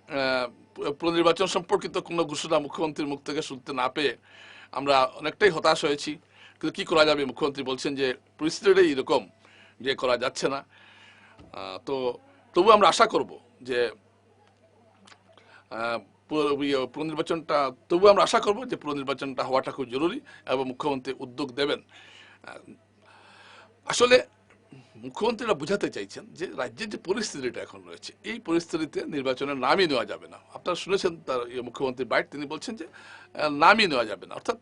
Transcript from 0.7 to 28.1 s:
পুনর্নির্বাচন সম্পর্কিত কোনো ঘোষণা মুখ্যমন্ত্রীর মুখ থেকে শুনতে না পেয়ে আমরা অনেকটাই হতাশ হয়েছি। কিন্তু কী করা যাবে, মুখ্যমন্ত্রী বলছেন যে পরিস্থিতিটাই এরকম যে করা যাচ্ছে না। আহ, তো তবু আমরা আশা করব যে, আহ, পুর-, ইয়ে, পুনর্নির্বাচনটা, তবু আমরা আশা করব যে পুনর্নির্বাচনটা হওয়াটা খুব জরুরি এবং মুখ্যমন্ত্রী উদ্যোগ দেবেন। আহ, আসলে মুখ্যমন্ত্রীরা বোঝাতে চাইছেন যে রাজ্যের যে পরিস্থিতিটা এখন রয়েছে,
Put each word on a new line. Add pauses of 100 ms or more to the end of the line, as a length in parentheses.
পুনর্নির্বাচন
সম্পর্কিত
কোনো
ঘোষণা
মুখ্যমন্ত্রীর
মুখ
থেকে
শুনতে
না
পেয়ে (540)
আমরা
অনেকটাই
হতাশ
হয়েছি। (460)
কিন্তু
কী
করা
যাবে,
মুখ্যমন্ত্রী
বলছেন
যে (260)
পরিস্থিতিটাই
এরকম (520)
যে
করা
যাচ্ছে
না।
আহ,
তো (360)
তবু
আমরা
আশা
করব (220)
যে, (1800)
আহ, (300)
পুর-,
ইয়ে,
পুনর্নির্বাচনটা, (180)
তবু
আমরা
আশা
করব
যে
পুনর্নির্বাচনটা
হওয়াটা
খুব
জরুরি (260)
এবং
মুখ্যমন্ত্রী
উদ্যোগ
দেবেন। (640)
আহ, (1120)
আসলে (680)
মুখ্যমন্ত্রীরা
বোঝাতে
চাইছেন
যে (100)
রাজ্যের
যে
পরিস্থিতিটা
এখন
রয়েছে, (100)